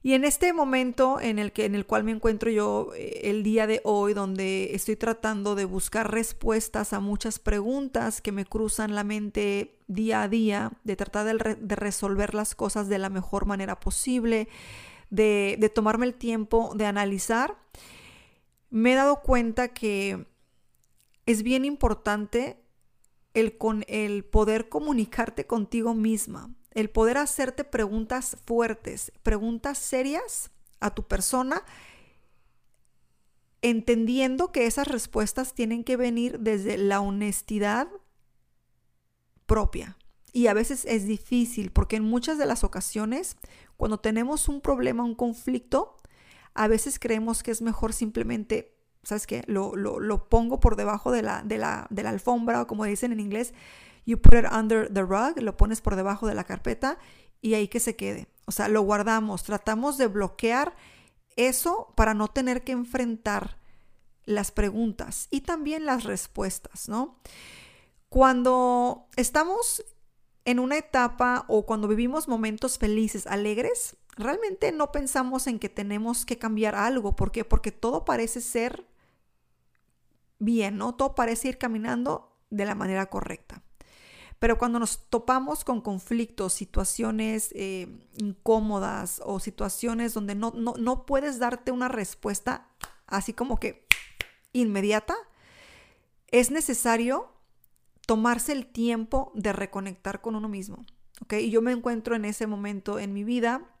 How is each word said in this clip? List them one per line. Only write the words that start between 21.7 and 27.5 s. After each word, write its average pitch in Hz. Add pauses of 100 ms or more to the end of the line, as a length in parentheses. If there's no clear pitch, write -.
el 226
con-, 220
el 208
poder 220
comunicarte 240
contigo 226
misma, 220 (160)
el 214
poder 226
hacerte 285